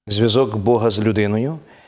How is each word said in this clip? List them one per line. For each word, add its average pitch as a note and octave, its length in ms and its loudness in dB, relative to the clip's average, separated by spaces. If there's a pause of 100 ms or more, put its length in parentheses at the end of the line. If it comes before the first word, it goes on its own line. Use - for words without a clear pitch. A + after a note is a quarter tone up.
зв'язок A2 480 0
Бога A2+ 340 2
з G2+ 100 -2
людиною G#2+ 600 -2 (280)